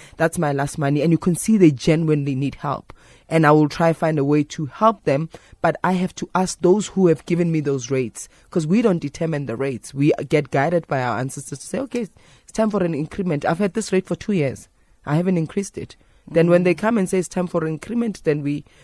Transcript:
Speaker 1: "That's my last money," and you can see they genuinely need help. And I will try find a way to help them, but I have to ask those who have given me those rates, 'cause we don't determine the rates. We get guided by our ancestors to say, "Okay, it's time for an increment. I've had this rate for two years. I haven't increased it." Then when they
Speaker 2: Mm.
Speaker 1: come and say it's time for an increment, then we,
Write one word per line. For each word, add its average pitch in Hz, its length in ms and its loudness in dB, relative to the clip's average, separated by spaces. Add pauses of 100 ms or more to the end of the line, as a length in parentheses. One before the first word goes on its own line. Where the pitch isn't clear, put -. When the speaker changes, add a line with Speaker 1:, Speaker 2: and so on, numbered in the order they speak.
(180)
Speaker 1:
"That's 165 200 0
my 151 160 0
last 139 240 -4
money," 143 240 0
and 165 100 4
you 160 60 4
can 175 180 0
see 220 220 0
they 170 140 8
genuinely 151 640 0
need 135 200 -4
help. - 380 -8 (360)
And 160 180 4
I 147 40 8
will 151 180 6
try 165 240 0
find 160 260 -2
a 135 60 0
way 147 180 2
to 151 240 -8
help 214 380 0
them, 156 240 -2 (320)
but 165 220 0
I 180 100 2
have 185 220 -2
to - 200 -10
ask 180 260 -2
those 185 260 4
who 190 200 2
have 160 180 2
given 170 260 0
me 156 100 0
those 139 280 -4
rates, 131 380 -4 (240)
'cause 156 160 -2
we 208 140 2
don't 185 180 2
determine 147 460 -4
the 123 100 -6
rates. 135 380 -6
We 143 180 2 (180)
get 147 220 0
guided 160 360 0
by 131 140 -2
our 120 180 -2
ancestors 135 400 -8
to - 80 -18
say, 196 120 -6
"Okay, 247 220 -6 (420)
it's - 80 -20
time 220 180 0
for 196 140 0
an 170 100 -2
increment. 156 520 -4
I've 165 140 -2
had 202 140 -2
this - 200 -4
rate 185 120 0
for 175 100 -4
two - 180 -6
years. 139 340 -2 (380)
I 147 100 -2
haven't 180 220 2
increased 165 400 -4
it." - 180 -12 (340)
Then 165 200 4
when 175 140 6
they 180 100 4
Speaker 2:
Mm. 151 60 -4
Speaker 1:
come 226 180 0
and 190 120 0
say 185 100 0
it's 170 80 -4
time 180 200 -4
for 165 160 -2
an 156 100 -4
increment, 226 500 -6
then 151 200 0
we, 143 200 -4 (200)